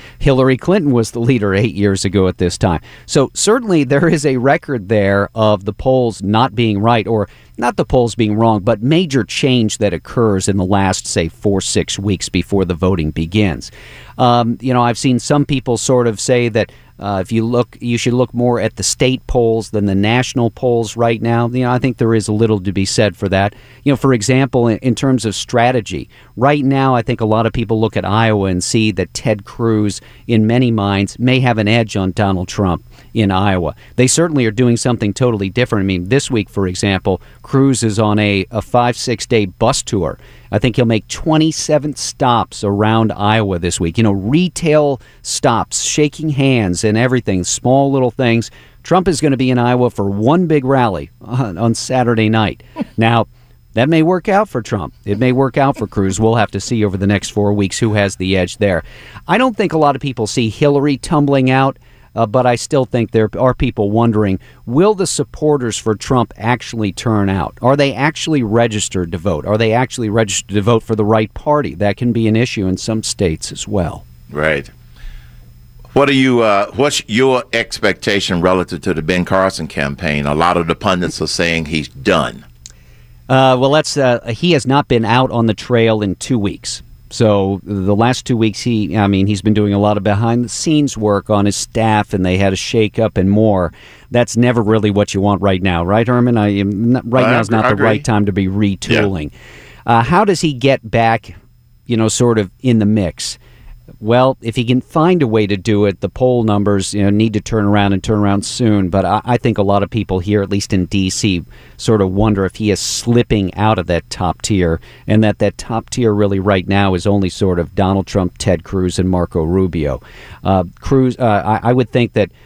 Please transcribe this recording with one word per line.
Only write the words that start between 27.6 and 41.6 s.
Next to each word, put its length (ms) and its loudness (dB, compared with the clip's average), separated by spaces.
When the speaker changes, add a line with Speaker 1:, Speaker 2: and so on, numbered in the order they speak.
Speaker 1:
look 160 -2
at 80 -4
Iowa 400 2
and 180 -2
see 280 0
that 220 -6
Ted 300 -4
Cruz, 560 -2
in 220 2
many 240 2
minds, 480 -2
may 220 2
have 160 2
an 100 0
edge 300 0
on 160 -2
Donald 340 0
Trump 380 -2
in 160 0
Iowa. 460 0
They 100 4
certainly 380 0
are 60 2
doing 260 2
something 360 -2
totally 360 0
different. 340 0
I 40 0
mean, 200 -2
this 240 0
week, 180 -2
for 160 -2
example, 560 -2
Cruz 420 2
is 160 0
on 200 2
a, 320 0
a 100 -4
five, 340 0
six-day 520 -2
bus 360 -2
tour. 340 -4
I 80 0
think 180 0
he'll 80 2
make 240 0
twenty-seven 840 -2